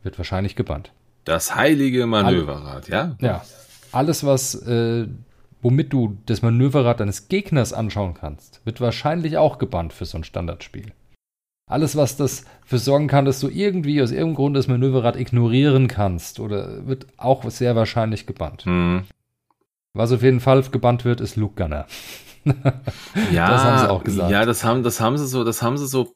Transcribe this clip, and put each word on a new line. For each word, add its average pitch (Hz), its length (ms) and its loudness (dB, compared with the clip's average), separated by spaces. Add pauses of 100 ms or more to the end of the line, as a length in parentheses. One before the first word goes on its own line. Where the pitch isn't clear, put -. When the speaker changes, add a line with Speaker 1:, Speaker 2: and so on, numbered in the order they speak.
Speaker 1:
wird 95 160 -10
wahrscheinlich 95 380 -4
gebannt. - 360 -12 (340)
Speaker 2:
Das - 300 -2
heilige 135 480 2
Speaker 1:
All- 117 40 0
Speaker 2:
Manöverrad, 76 800 0
ja? 127 320 -2
Speaker 1:
Ja. 104 240 -2 (480)
Alles, 147 340 0
was, 135 300 0 (100)
äh, 117 420 0 (540)
womit 131 300 2
du 113 260 0 (100)
das 110 160 -2
Manöverrad 120 560 4
deines 101 300 -4
Gegners 160 440 0
anschauen 101 400 -4
kannst, - 500 -16
wird 113 160 -8
wahrscheinlich 151 580 -2
auch 151 200 2
gebannt 85 340 -4
für - 140 -12
so - 140 -10
ein 78 40 -8
Standardspiel. 90 720 -12 (760)
Alles, 147 280 -2
was 147 180 2
das - 300 -4 (200)
für 127 120 -2
sorgen 139 320 2
kann, 139 160 4
dass 131 160 0
du - 80 -2
irgendwie 165 520 0
aus 117 100 2
irgendeinem 156 240 -2
Grund 139 200 0
das 131 140 0
Manöverrad 123 480 2
ignorieren 127 720 4
kannst, 98 500 -4
oder 101 480 -8
wird 131 200 -8 (100)
auch 127 340 0
sehr 123 240 0
wahrscheinlich 110 500 -2
gebannt. - 400 -10
Speaker 2:
Mhm. 90 380 0 (880)
Speaker 1:
Was 113 200 2
auf 110 100 0
jeden 131 160 6
Fall 135 240 4
gebannt 120 400 0
wird, 120 160 0
ist - 160 -6
Luke 104 260 -2
Gunner. 76 260 -4 (580)
<laughs> 139 100 4 (760)
Speaker 2:
Ja, 85 180 4
Speaker 1:
Das 127 140 4
haben 135 160 4
sie 127 100 4
auch 95 140 0
gesagt. 92 280 0
Speaker 2:
ja, 104 140 4
das 117 180 -2
haben, 120 200 2
das 117 180 0
haben 117 160 2
sie 147 100 -2
so, 127 160 -2
das 113 180 -2
haben 123 160 0
sie 143 100 -4
so 131 280 -2